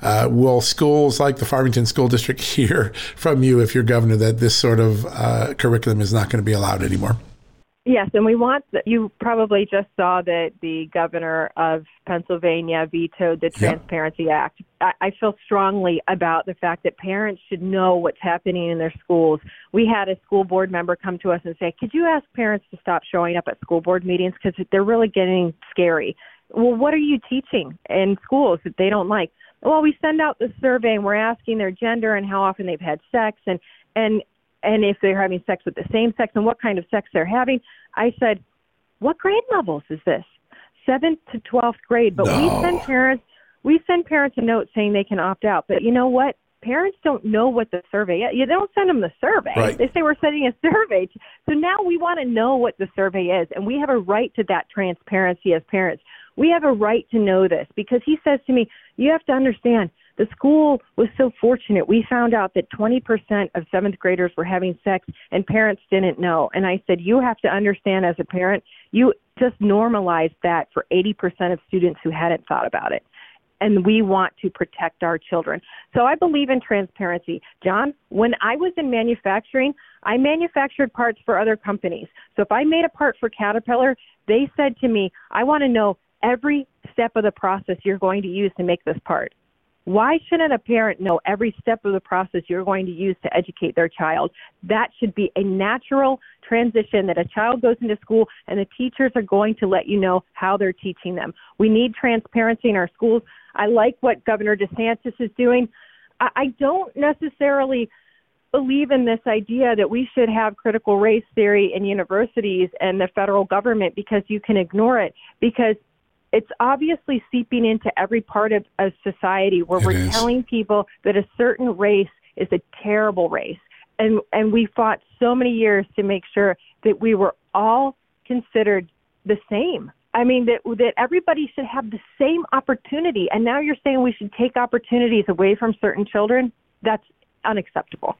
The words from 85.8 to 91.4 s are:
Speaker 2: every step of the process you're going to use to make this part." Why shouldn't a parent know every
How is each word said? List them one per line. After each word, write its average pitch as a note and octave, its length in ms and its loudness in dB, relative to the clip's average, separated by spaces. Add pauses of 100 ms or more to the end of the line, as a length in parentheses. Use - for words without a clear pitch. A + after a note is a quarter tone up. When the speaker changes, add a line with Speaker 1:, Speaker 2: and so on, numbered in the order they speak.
Speaker 2:
every B3+ 460 0 (240)
step A#3 240 -2
of A3 80 0
the G#3 80 2
process F#3+ 520 -4
you're G3 140 -2
going F#3+ 240 0
to F#3+ 60 -6
use F#3+ 300 -2
to F3+ 60 -4
make F3 200 0
this - 220 -4
part." - 280 -4 (520)
Why A3+ 340 2 (100)
shouldn't D#4+ 240 2
a A#3 60 -2
parent A3 420 -2
know F#3 240 0
every G#3 340 -2